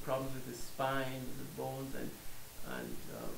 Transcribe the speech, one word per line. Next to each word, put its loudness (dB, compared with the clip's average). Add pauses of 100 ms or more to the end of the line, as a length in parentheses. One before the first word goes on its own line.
problems 2
with -2
his -4
spine, 2
with 0
his -4
bones, -2
and, 0 (680)
and, -2 (200)
uh, -4 (120)